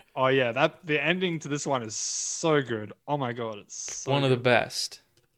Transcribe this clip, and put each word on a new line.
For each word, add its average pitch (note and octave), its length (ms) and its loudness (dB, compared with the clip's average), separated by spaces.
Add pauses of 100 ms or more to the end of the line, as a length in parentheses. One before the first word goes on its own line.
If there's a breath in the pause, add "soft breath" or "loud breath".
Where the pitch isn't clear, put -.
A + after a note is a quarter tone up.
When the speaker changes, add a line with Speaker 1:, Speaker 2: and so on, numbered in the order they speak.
(160)
Speaker 1:
Oh, C3 120 2
yeah, C3 240 4
that, D3+ 340 0
the D3+ 160 0
ending E3+ 380 0
to - 80 -12
this C#3+ 180 -4
one C3+ 160 0
is G#2+ 140 -8
so - 680 0
good. A2 300 -4 (160)
Oh, D3 100 0
my B2+ 140 -2
God, A2+ 280 -6
it's - 420 -12
so C#3 100 -4
Speaker 2:
One C#3 140 4
of C3 40 4
the C3 60 6
Speaker 1:
good. B2 80 -6
Speaker 2:
best. - 560 2 (380)